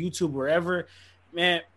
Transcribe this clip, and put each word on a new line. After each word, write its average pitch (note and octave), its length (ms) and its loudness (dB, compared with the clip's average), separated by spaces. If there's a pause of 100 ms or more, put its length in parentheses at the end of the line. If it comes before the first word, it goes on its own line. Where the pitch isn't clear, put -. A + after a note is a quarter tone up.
YouTube, E3+ 300 -2
wherever, E3 560 0 (460)
man, E3+ 280 2 (160)